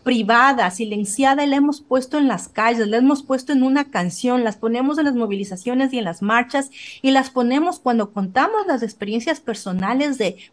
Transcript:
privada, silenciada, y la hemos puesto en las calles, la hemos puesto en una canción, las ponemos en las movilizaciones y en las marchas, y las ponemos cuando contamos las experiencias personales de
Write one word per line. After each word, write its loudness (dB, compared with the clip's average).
privada, 4
silenciada, 0
y 0
la 2
hemos 2
puesto -2
en 4
las -2
calles, 0
la 0
hemos 4
puesto -2
en 4
una 0
canción, -2
las -4
ponemos -2
en 0
las 0
movilizaciones -2
y -4
en -4
las -6
marchas, 0
y 2
las 2
ponemos 0
cuando 0
contamos -2
las -2
experiencias -4
personales -4
de -2